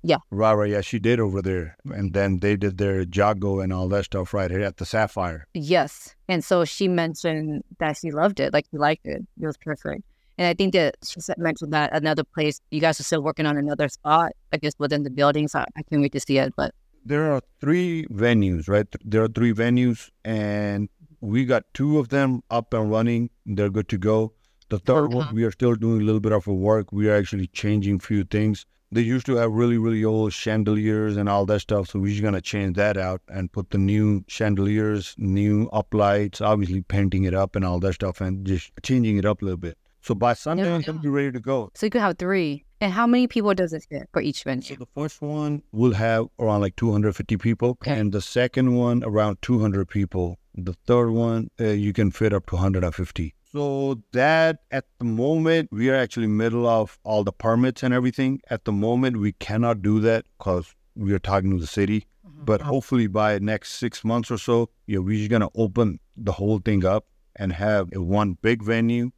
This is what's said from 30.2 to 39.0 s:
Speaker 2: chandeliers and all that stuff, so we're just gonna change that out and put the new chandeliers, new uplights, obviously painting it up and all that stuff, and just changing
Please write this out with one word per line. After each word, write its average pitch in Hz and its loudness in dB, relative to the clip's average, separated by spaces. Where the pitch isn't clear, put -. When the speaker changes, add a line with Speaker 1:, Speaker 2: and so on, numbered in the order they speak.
Speaker 2:
chandeliers 107 0
and 101 0
all 101 2
that 104 2
stuff, 101 -2
so 101 -6
we're 101 0
just 104 -2
gonna 98 0
change 98 -4
that 101 2
out 92 -4
and 92 -8
put 98 -8
the 101 -2
new 101 2
chandeliers, 104 0
new 104 2
uplights, 104 0
obviously 98 0
painting 98 0
it 90 0
up 95 -2
and 98 0
all 90 -2
that 92 0
stuff, 92 -6
and 95 -6
just 95 -4
changing 117 2